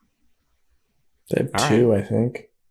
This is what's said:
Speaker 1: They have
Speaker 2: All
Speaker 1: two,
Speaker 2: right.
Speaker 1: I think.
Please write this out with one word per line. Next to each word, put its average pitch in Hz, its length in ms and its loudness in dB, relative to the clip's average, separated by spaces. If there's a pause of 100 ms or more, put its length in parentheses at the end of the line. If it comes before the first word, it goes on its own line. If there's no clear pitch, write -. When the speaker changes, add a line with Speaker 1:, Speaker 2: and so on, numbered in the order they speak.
(1300)
Speaker 1:
They - 120 0
have 135 80 -8 (120)
Speaker 2:
All 143 60 0
Speaker 1:
two, 117 240 4
Speaker 2:
right. 101 100 0
Speaker 1:
I 101 40 -14
think. 113 380 -4 (260)